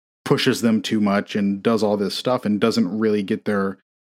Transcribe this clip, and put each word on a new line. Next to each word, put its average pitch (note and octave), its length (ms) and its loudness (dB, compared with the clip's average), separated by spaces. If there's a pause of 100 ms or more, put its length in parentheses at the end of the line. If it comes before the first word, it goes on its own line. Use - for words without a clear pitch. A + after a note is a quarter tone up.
(240)
pushes C3+ 360 2
them A2 220 2
too A2 180 -2
much G2+ 360 0
and G2 260 0
does A2+ 200 2
all G#2 140 2
this G2 180 -4
stuff B2+ 300 -2
and G#2 160 -2
doesn't A2 380 0
really G#2+ 240 0
get G#2 220 -4
their, G2 340 -2 (360)